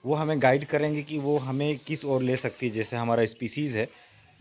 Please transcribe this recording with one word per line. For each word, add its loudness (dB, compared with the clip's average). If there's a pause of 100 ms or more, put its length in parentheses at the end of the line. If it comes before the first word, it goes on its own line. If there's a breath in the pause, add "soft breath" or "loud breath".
वो 2
हमें 0
guide 6
करेंगे 0
कि -6
वो 2
हमें -2
किस -8
ओर 0
ले 2
सकती -4
है। -2
जैसे -4
हमारा 2
species -4
है, 0 (520 loud breath)